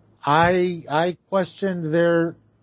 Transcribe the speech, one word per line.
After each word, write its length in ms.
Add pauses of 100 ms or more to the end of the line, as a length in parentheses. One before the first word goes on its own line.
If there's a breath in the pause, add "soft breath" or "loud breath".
(240)
I, 680
I 280 (120)
questioned 640
their, 420 (280)